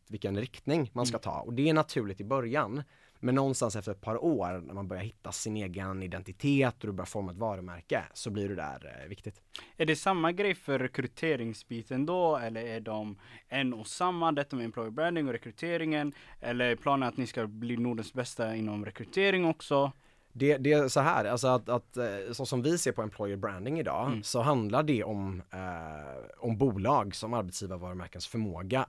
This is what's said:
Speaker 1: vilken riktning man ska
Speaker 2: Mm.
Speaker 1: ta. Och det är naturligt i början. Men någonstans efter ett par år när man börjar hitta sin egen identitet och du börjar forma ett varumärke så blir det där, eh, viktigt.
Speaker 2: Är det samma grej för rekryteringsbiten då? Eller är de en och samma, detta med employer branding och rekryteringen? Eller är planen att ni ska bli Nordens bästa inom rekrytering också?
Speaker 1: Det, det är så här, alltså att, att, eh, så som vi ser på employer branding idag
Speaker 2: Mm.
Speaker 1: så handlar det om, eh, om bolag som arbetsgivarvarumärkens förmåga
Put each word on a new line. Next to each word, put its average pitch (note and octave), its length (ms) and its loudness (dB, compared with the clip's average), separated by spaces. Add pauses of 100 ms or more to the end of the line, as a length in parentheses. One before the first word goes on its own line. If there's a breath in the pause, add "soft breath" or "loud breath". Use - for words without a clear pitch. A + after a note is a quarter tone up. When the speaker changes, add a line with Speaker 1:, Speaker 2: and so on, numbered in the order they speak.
Speaker 1:
vilken G2+ 300 -4
riktning C3+ 560 0
man A#2+ 120 0
ska A#2+ 100 -2
Speaker 2:
Mm. A2+ 60 -2
Speaker 1:
ta. - 180 -4
Och - 140 -6
det C#3 160 4
är D#3 40 6
naturligt A#2+ 480 0
i - 20 -6
början. B2+ 600 -2 (380 soft breath)
Men B2+ 140 2
någonstans C3 400 2
efter G#2+ 160 -4
ett - 100 -8
par A2+ 220 -2
år F#2+ 420 2
när D#2 80 -12
man G2 140 -6
börjar F#2 160 -6
hitta G#2 280 -10
sin G#2+ 260 -4
egen F#2+ 460 -4
identitet A#2 800 0
och G#2+ 60 -6
du G#2 40 -4
börjar F#2 140 -6
forma G2 260 -6
ett F2 60 -10
varumärke F#2 640 -4 (100)
så - 160 -8
blir G2+ 200 -2
det G2 60 -2
där, C#2 480 -8
eh, D2 60 -14
viktigt. - 320 -12 (360 loud breath)
Speaker 2:
Är E3 80 2
det D#3 100 4
samma E3+ 360 4
grej F#3+ 240 2
för C3+ 240 0
rekryteringsbiten B2+ 1300 -2
då? E3 320 4
Eller A2+ 280 -2
är A2+ 140 -4
de G#2+ 400 -6 (280 loud breath)
en C3 260 0
och A2 140 -10
samma, F3 440 0
detta C#3+ 240 -2
med A#2+ 100 -2
employer A2+ 260 -4
branding D#3 360 0
och B2+ 60 -2
rekryteringen? D3+ 800 -2 (260 loud breath)
Eller B2 260 0
är A#2+ 100 4
planen C3+ 340 2
att - 80 -8
ni B2+ 100 0
ska A2+ 200 -2
bli A#2 300 -4
Nordens A#2 360 -2
bästa A#2+ 420 -2
inom G#2+ 300 -2
rekrytering F#3 600 2
också? C#3 460 2 (420 soft breath)
Speaker 1:
Det, C#3 240 6
det C3+ 160 6
är D3 140 6
så C3 120 4
här, C#3 260 4
alltså B2 220 2
att, B2+ 220 4
att, A#2+ 280 0
eh, B2 100 0 (240)
så B2+ 140 -6
som B2 160 0
vi D#3 160 4
ser C#3+ 140 2
på A#2 100 -2
employer G2+ 360 -2
branding G#2 420 -2
idag G#2 280 0
Speaker 2:
Mm. A#2 160 -2
Speaker 1:
så - 180 0
handlar B2 420 4
det C3+ 200 4
om, G2 380 -2 (100)
eh, D#2 880 -8
om A2+ 200 0
bolag G#2+ 580 4
som A2+ 180 -6
arbetsgivarvarumärkens F2+ 920 -6
förmåga G#2 600 -2